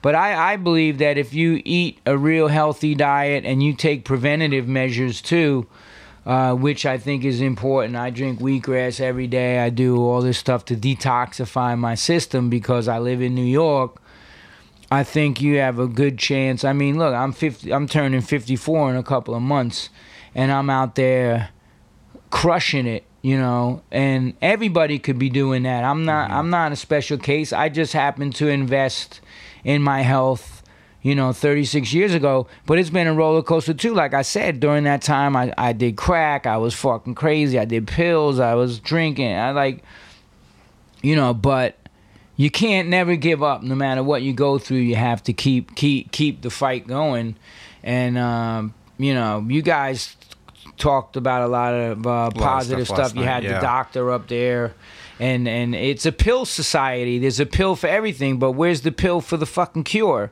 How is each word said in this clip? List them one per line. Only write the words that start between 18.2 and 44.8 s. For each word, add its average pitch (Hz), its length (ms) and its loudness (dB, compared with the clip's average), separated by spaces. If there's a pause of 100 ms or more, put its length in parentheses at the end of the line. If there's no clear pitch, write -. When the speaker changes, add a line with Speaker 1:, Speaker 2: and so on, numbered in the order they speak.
Speaker 1:
fifty-four 135 680 0
in 127 60 0
a 127 60 -2
couple 117 320 -2
of 117 80 -4
months, 127 460 -2 (460)
and 135 180 2
I'm 139 180 0
out 131 240 0
there 123 560 2 (800)
crushing 151 580 0
it, 113 160 -6 (180)
you 135 160 2
know, 123 420 0 (120)
and 131 500 0
everybody 170 560 2
could 127 200 -2
be 131 120 0
doing 131 320 0
that. 123 220 -2
I'm 147 200 0
not, 151 240 0
Speaker 2:
Mm-hmm. 131 100 -2
Speaker 1:
I'm 160 120 -2
not 165 220 0
a 139 40 -6
special 147 420 -2
case. 147 340 0
I 151 160 0
just 151 240 -2
happened 143 440 -2
to 151 120 2
invest 135 720 0 (420)
in 143 180 2
my 139 220 2
health, 131 600 0 (400)
you 139 120 2
know, 131 180 2
thirty-six 143 600 0
years 185 220 4
ago, 139 320 2 (200)
but 160 120 4
it's 175 120 0
been 170 160 2
a 160 80 2
roller 160 280 4
coaster 160 320 0
too. 226 200 -2
Like 151 180 2
I 139 100 2
said, 147 380 -2
during 147 240 2
that 143 180 0
time, 143 340 2
I, 123 200 0
I 120 160 0
did 113 240 0
crack. 151 500 0
I 110 120 0
was 113 160 -2
fucking 120 400 -2
crazy. 147 440 2
I 107 60 2
did 113 220 -2
pills. 156 520 2
I 120 160 2
was 120 260 0
drinking. 139 540 -2
I, 117 180 -2
like, 139 300 -2 (1200)
you 147 140 2
know, 131 160 2
but 127 460 0 (580)
you 143 140 2
can't 190 380 0
never 175 280 2
give 156 260 0
up. 143 200 0
No 131 140 -2
matter 131 260 0
what 139 200 0
you 135 120 -2
go 139 240 2
through, 131 200 -2
you 120 180 2